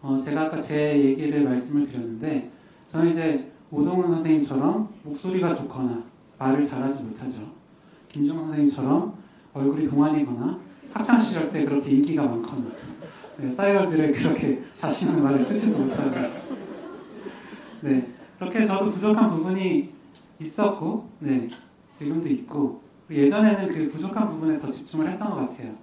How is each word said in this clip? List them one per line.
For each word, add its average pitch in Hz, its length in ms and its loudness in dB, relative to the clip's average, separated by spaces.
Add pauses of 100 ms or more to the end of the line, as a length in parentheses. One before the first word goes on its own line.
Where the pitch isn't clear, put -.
어, 135 160 0
제가 147 240 -2
아까 156 180 -2
제 151 380 2
얘기를 143 460 4
말씀을 135 400 0
드렸는데, 123 640 -6 (360)
저는 165 240 4
이제 156 420 0 (180)
오동훈 170 380 2
선생님처럼 156 800 2 (140)
목소리가 170 540 -2
좋거나 127 480 -4 (340)
말을 139 260 2
잘하지 135 380 -4
못하죠. 110 380 -10 (680)
김중훈 151 380 -2
선생님처럼 143 680 2 (380)
얼굴이 143 360 0
동안이거나 143 680 0 (360)
학창시절 214 560 2
때 147 140 0
그렇게 139 260 0
인기가 147 340 4
많거나, 117 440 -4 (720)
네, 131 120 -4
싸이월드를 180 640 4
그렇게 - 500 0 (120)
자신있는 160 480 0
말을 135 220 4
쓰지도 208 360 0
못하고, 135 300 0 (1700)
네, 131 240 0 (320)
그렇게 214 280 0
저도 196 260 0
부족한 214 380 4
부분이 175 600 0 (500)
있었고, 202 800 -2
네, 131 300 0 (500)
지금도 147 300 -4
있고, 139 520 -2 (300)
예전에는 196 580 4
그 156 220 -2
부족한 190 380 -4
부분에 156 320 -2
더 - 100 -8
집중을 - 400 -4
했던 214 200 -6
것 175 60 -4
같아요. 117 460 -8